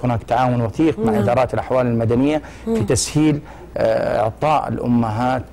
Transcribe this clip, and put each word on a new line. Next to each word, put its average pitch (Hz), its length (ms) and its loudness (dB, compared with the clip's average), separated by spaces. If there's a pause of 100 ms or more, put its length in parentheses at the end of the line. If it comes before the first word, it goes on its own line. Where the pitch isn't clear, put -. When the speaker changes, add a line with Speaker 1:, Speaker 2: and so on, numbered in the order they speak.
Speaker 1:
هناك 120 200 -2
تعاون 123 380 0
وثيق 151 380 0
مع 220 120 0
Speaker 2:
نعم. - 100 0
Speaker 1:
إدارات 120 320 2
الأحوال 123 320 0
المدنية 123 560 2 (240)
في 220 60 -2
Speaker 2:
مم. 220 140 0
Speaker 1:
تسهيل، 151 540 2 (380)
آه، 120 440 0
إعطاء 143 460 0
الأمهات 120 840 0